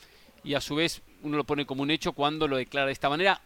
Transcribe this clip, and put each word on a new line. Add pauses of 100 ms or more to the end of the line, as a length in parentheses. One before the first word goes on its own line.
(440)
y
a
su
vez (220)
uno
lo
pone
como
un
hecho
cuando
lo
declara
de
esta
manera,